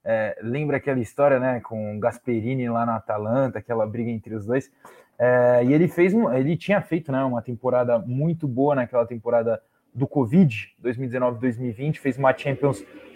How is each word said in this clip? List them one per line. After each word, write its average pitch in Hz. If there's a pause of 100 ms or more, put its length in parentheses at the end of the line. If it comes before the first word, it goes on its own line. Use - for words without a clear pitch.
é, 107
lembro 139
aquela 131
história, 139
né, 127
com 107
o 107
Gasperini 120
lá 117
na 117
Atalanta, 110
aquela 113
briga 113
entre 110
os 104
dois, 127 (460)
é, 123
e 127
ele 160
fez 180
um, 220
ele 139
tinha 196
feito, -
né, 131
uma 123
temporada 120
muito 143
boa 135
naquela 123
temporada 117 (320)
do 131
covid, 131
dois 117
mil 131
e -
dezenove, 123
dois 120
mil 127
e 113
vinte, 143
fez 127
uma 131
Champions 139 (320)